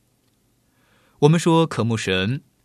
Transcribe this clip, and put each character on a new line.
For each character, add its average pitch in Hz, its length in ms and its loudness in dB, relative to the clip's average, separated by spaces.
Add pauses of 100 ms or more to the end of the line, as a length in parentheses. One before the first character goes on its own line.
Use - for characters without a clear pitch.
(1200)
我 147 100 4
们 170 100 2
说 165 260 2
渴 151 160 -8
慕 113 140 -2
神， 101 460 -4 (240)